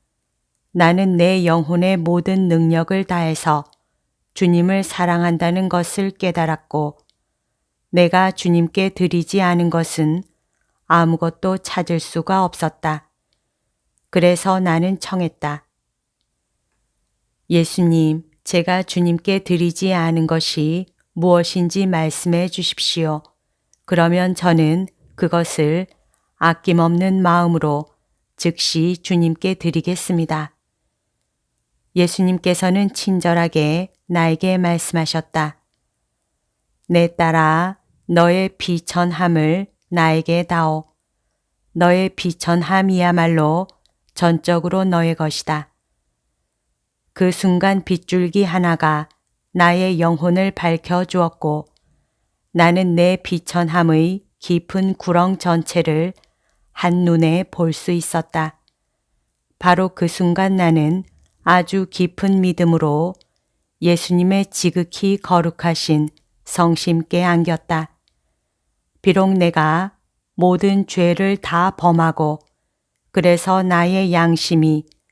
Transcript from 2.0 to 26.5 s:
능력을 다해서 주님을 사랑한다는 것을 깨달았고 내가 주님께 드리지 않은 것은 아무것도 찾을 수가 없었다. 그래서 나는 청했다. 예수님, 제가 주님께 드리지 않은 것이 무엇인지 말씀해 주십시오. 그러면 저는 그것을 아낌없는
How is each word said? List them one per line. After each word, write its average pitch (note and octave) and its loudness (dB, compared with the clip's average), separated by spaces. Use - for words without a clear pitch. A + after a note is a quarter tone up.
능력을 E3 0
다해서 D#3+ -2
주님을 F3+ 2
사랑한다는 F3 -2
것을 F3+ -4
깨달았고 D#3+ -4
내가 F3+ 2
주님께 F3 0
드리지 F3+ -2
않은 F3 2
것은 E3 -2
아무것도 E3 0
찾을 F3 -4
수가 F#3+ -2
없었다. D#3+ -6
그래서 F3+ 0
나는 F3+ 0
청했다. D#3 -8
예수님, E3 2
제가 F#3 -2
주님께 F3+ -2
드리지 F3 -2
않은 E3 0
것이 D#3+ -2
무엇인지 F3 0
말씀해 E3+ 0
주십시오. D#3+ -4
그러면 F3+ 2
저는 E3+ 2
그것을 E3 -2
아낌없는 E3+ 0